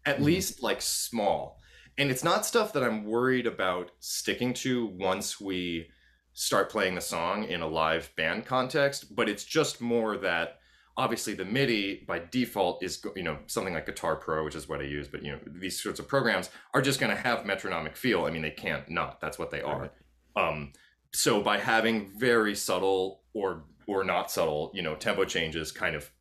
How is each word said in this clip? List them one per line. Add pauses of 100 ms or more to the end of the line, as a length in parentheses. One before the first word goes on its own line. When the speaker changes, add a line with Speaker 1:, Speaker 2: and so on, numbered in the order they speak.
Speaker 1:
at
Speaker 2:
Mm-hmm.
Speaker 1:
least,
like,
small. (380)
And
it's
not
stuff
that
I'm
worried
about
sticking
to
once
we (440)
start
playing
the
song
in
a
live
band
context,
but
it's
just
more
that (360)
obviously
the
midi
by
default
is,
go-,
you
know,
something
like
Guitar
Pro,
which
is
what
I
use,
but,
you
know,
these
sorts
of
programs (240)
are
just
gonna
have
metronomic
feel.
I
mean,
they
can't
not,
that's
what
they
are.
Speaker 2:
Right. (460)
Speaker 1:
Um, (420)
so
by
having
very
subtle (100)
or, (220)
or
not
subtle,
you
know,
tempo
changes
kind
of (120)